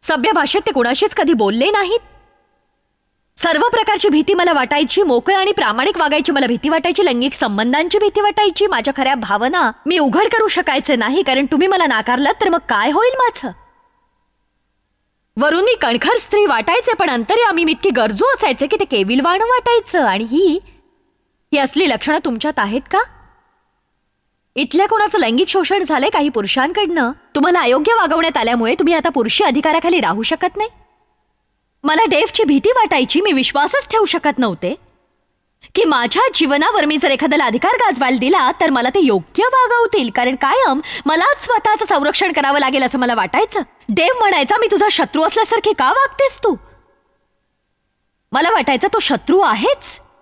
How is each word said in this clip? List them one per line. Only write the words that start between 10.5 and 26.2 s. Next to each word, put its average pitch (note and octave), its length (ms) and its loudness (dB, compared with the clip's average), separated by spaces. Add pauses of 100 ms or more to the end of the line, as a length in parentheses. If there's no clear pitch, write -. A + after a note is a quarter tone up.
नाही, B3+ 260 0
कारण C4+ 240 0
तुम्ही D#4+ 220 2
मला F#4 180 2
नाकारलं B3 440 0 (100)
तर G4 80 0
मग E4+ 100 2 (100)
काय A3+ 220 0
होईल A4 280 2
माझं? A#4 320 -2 (1900)
वरून D4+ 280 0
मी A#4+ 100 2
कणखर C#4 440 -2
स्त्री G#4 280 0
वाटायचे, E4+ 480 0
पण F4 160 0
अंतर्यामी E4+ 540 0
मी D#4+ 80 0
इतकी F#4+ 180 0
गरजू A3 340 0
असायचे D4+ 420 0
की F#4+ 140 0
ते G4 40 2
केविलवाणं C4+ 600 0
वाटायचं. A#4 640 2
आणि G3+ 180 -2
ही, D#4 340 0 (960)
ही D4 60 0
असली C#4+ 320 0
लक्षणं D4+ 340 -2
तुमच्यात A3 320 -4
आहेत G#3+ 240 -2 (100)
का? F#4+ 100 2 (1500)
इथल्या F4 340 -2
कोणाचं G#4 300 0
लैंगिक B3+ 300 0
शोषण F#4+ 340 0
झालंय D4 280 0
काही D4+ 180 0